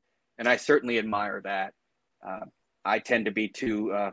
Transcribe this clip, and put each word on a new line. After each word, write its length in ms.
And 100
I 80
certainly 440
admire 420
that. 320
Uh, 200
I 140
tend 260
to 60
be 180
too, 420
uh, 220